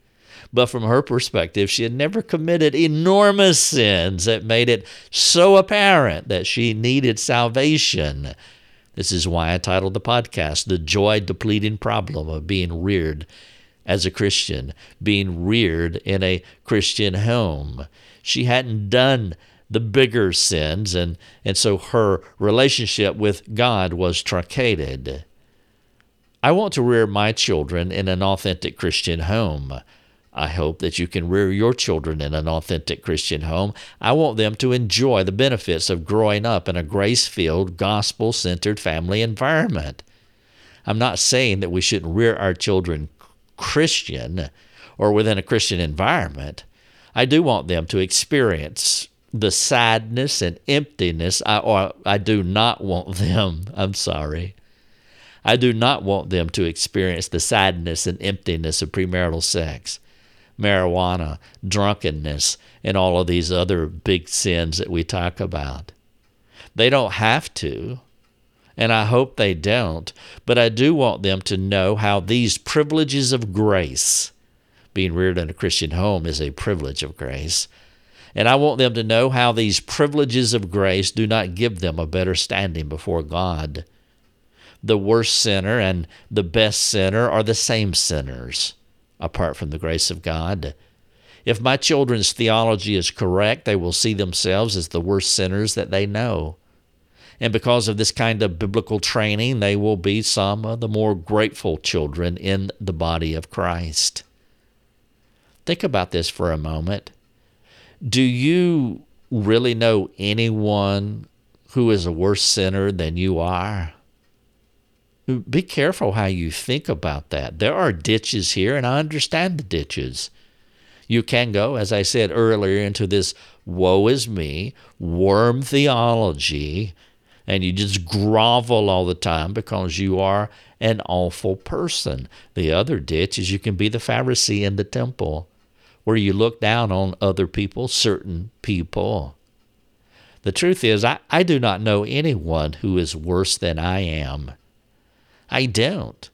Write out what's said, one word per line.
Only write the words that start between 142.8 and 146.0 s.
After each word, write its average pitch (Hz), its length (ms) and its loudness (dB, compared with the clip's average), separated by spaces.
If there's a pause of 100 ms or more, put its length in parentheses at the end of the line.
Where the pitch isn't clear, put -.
is 82 180 -2
worse 90 400 0
than 82 220 -2
I 90 220 -2
am. 73 520 -6 (960)
I 131 160 0
don't. 120 680 -4